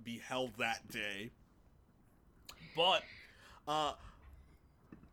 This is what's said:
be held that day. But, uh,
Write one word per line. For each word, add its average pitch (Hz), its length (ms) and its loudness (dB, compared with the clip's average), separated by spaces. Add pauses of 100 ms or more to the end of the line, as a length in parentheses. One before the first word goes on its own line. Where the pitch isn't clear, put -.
be 117 140 -6
held 127 400 0
that 113 300 2
day. 104 420 -2 (1500)
But, 170 260 6 (640)
uh, 147 280 4 (1200)